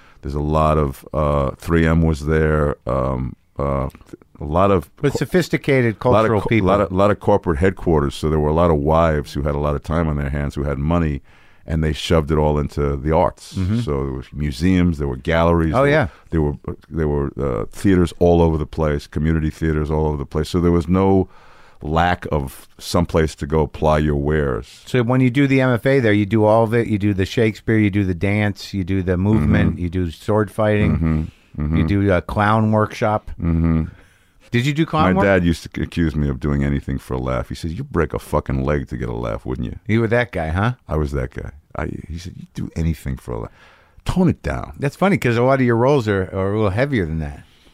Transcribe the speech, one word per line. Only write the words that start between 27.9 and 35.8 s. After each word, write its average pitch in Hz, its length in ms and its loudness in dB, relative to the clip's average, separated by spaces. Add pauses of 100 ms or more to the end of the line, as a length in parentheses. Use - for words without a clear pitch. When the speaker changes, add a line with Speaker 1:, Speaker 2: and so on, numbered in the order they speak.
Speaker 2:
do 101 120 0
the 92 120 -2
dance, 101 580 -2
you 98 100 -4
do 95 200 -2
the 90 120 2
movement, 87 600 2
Speaker 1:
Mm-hmm. 85 80 -14
Speaker 2:
you 87 60 -4
do 87 220 -2
sword 107 400 0
fighting, 104 440 2
Speaker 1:
Mm-hmm. 78 260 0 (400)
Mm-hmm. 78 160 0
Speaker 2:
you 80 100 2
do 101 240 2
a 87 100 4
clown 107 500 0
workshop. 107 580 0 (100)
Speaker 1:
Mm-hmm. 82 440 2 (640)
Speaker 2:
Did 120 160 0
you 147 80 0
do 160 140 0
clown 156 260 2
Speaker 1:
My - 40 2
Speaker 2:
work? 196 80 2
Speaker 1:
dad 95 180 4
used 85 200 2
to - 120 -16
c-, 78 80 -4